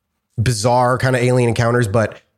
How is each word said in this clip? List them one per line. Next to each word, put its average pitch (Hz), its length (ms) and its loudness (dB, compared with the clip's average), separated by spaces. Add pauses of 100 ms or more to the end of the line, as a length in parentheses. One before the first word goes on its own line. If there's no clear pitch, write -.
(420)
bizarre 123 560 0
kind 127 180 0
of 120 60 0
alien 123 280 2
encounters, 117 380 0
but 107 320 -2 (180)